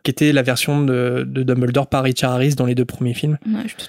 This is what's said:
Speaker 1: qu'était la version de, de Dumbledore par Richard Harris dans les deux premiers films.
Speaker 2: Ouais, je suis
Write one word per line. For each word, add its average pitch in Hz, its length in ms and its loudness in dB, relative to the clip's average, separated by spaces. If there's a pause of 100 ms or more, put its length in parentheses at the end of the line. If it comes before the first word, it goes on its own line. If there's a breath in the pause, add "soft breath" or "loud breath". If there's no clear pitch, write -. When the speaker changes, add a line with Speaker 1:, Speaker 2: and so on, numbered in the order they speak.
Speaker 1:
qu'était 147 300 2
la 139 80 4
version 131 420 0
de, 127 440 0
de 131 160 -4
Dumbledore 127 440 2
par 135 160 0
Richard 127 300 0
Harris 135 220 2
dans 127 100 0
les 123 100 2
deux 123 100 2
premiers 123 280 -4
films. 151 320 -2
Speaker 2:
Ouais, 220 180 -2
je 226 60 -8
suis - 80 -14 (120)